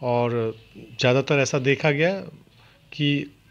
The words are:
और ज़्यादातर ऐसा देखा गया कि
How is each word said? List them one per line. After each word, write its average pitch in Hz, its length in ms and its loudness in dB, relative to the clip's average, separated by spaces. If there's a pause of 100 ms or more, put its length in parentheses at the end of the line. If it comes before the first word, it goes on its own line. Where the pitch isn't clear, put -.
और 120 560 -2 (180)
ज़्यादातर 135 640 0
ऐसा 135 200 0
देखा 139 320 2
गया 165 300 0 (720)
कि 143 440 -2 (140)